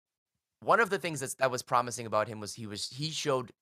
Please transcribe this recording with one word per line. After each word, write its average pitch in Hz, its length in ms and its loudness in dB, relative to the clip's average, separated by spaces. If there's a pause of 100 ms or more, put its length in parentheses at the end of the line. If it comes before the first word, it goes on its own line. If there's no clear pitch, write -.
(600)
one 151 180 6
of 220 120 4
the 190 80 0
things 156 220 -4
that's, 131 160 -6
that 131 140 4
was 123 120 -2
promising 123 440 0
about 107 220 2
him 110 100 -10
was 104 160 -8
he 113 120 -12
was, 101 220 -8
he 147 220 -6
showed 139 400 0 (120)